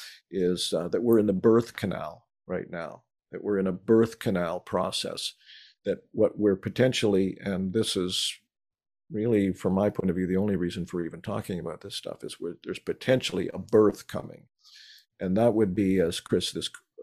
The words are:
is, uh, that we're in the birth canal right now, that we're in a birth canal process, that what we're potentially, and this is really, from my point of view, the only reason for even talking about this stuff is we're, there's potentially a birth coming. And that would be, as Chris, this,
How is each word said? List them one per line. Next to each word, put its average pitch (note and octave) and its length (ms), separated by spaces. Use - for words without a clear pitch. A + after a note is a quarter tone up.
is, F2+ 440
uh, E2+ 140
that F2+ 140
we're A#2 180
in G#2 60
the G2+ 60
birth A2+ 440
canal E2 500
right - 220
now, E2+ 340
that - 140
we're G2+ 140
in F#2+ 100
a F#2 40
birth A2+ 460
canal F2 400
process, F2 760
that G2 160
what G#2+ 260
we're G2+ 200
potentially, G#2 840
and F#2+ 320
this A2 240
is F#2 380
really, G#2 440
from F#2 200
my G2 160
point F#2+ 220
of E2+ 60
view, F#2 100
the F#2 100
only G2+ 200
reason F2 280
for E2+ 220
even - 160
talking G#2 380
about D#2+ 200
this G2+ 140
stuff - 300
is - 160
we're, E2+ 240
there's - 160
potentially F#2 760
a F2 40
birth G2+ 500
coming. - 340
And F#2 160
that A2+ 180
would G2+ 220
be, F#2+ 240
as E2+ 180
Chris, - 320
this, - 200